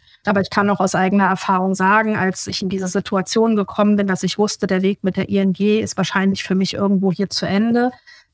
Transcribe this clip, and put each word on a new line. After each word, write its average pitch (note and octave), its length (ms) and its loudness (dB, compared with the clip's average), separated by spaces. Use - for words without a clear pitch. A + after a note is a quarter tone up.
Aber G3 160 2
ich F#3+ 80 -2
kann G3+ 220 0
auch F#3+ 80 0
aus F#3 160 0
eigener F#3+ 320 2
Erfahrung F#3+ 480 0
sagen, G#3+ 420 2
als F#3 300 -2
ich F#3+ 160 -8
in F#3 60 -2
diese F#3+ 180 -4
Situation G#3 680 0
gekommen G#3 420 2
bin, G3+ 100 0
dass F#3 160 -2
ich F#3+ 160 -2
wusste, G#3 260 0
der F#3 160 0
Weg F#3+ 220 0
mit F#3 120 0
der - 140 -4
I G3 80 0
N F#3+ 160 2
G G#3 260 2
ist G#3 160 -6
wahrscheinlich F#3+ 480 0
für F#3+ 120 -2
mich F#3+ 180 0
irgendwo G3 380 0
hier F#3+ 180 -4
zu - 160 -4
Ende. A#3 460 0